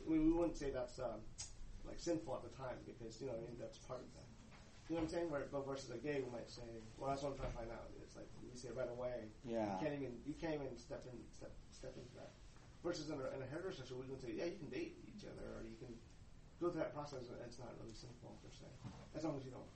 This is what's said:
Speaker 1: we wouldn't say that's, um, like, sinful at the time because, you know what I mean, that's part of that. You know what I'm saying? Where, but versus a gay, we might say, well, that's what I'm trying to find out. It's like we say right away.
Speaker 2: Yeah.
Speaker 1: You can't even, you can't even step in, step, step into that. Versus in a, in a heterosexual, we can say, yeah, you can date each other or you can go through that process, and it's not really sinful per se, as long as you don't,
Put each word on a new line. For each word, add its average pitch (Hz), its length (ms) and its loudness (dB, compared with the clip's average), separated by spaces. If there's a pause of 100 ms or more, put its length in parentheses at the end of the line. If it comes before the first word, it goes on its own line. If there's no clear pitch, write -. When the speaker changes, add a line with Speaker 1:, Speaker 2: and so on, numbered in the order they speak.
Speaker 1:
we 160 240 10
wouldn't 170 260 8
say 139 140 2
that's, 127 320 0
um, 113 160 2 (640)
like, - 160 -4
sinful 160 320 4
at 113 160 0
the - 80 -8
time 127 320 -2
because, 113 320 -6
you 135 80 -2
know 123 80 0
what 117 80 0
I 117 80 -2
mean, 117 80 -6
that's 113 160 -4 (160)
part 127 80 0
of - 160 -8
that. - 80 -10 (640)
You 160 80 2
know 165 80 6
what 156 80 4
I'm - 0 -
saying? 175 240 6
Where, - 160 2
but 139 160 4
versus 127 240 0
a 117 80 -2
gay, 143 240 6
we 120 80 0
might 113 160 -2
say, 123 160 -8 (320)
well, 139 160 2
that's 139 160 4
what 131 80 2
I'm - 80 -2
trying 123 80 4
to - 80 0
find 113 160 -2
out. - 160 -6 (160)
It's - 80 -14
like - 160 -8 (160)
we 120 80 -8
say 123 160 -6
right 123 160 2
away. 123 400 0 (160)
Speaker 2:
Yeah. 113 240 6
Speaker 1:
You 98 160 4
can't 147 160 4
even, 123 160 0 (160)
you 147 80 -2
can't 160 160 2
even 135 240 0
step - 320 -4
in, 113 80 -6 (160)
step, - 160 -8 (240)
step - 240 -6
into - 160 -10
that. - 160 -8 (560)
Versus 156 240 2
in 143 80 2
a, 131 160 2
in 135 80 0
a 120 80 -2
heterosexual, 143 480 -2
we 135 80 -2
can 131 160 -2
say, 120 160 -2
yeah, 170 80 4
you 190 160 0
can 123 80 -4
date - 240 0 (160)
each - 160 -8
other 113 320 -4
or 110 80 -2
you 113 160 -6
can 120 80 -6 (720)
go 175 80 8
through 156 160 6
that - 80 -2
process, 135 400 -2
and 107 80 -6
it's 120 160 -6
not 120 240 -6
really 113 160 -6
sinful 120 320 -10 (160)
per - 80 -10
se, - 160 -10 (480)
as 156 80 4
long 147 80 6
as 131 80 0
you 127 80 -4
don't, - 260 -6